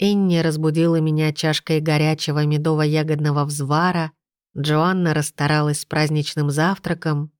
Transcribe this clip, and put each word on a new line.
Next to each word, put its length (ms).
Энни 380
разбудила 600
меня 320
чашкой 480
горячего 640
медово-ягодного 1000
взвара. 680
Джоанна 560
расстаралась 680
с 40
праздничным 640
завтраком, 880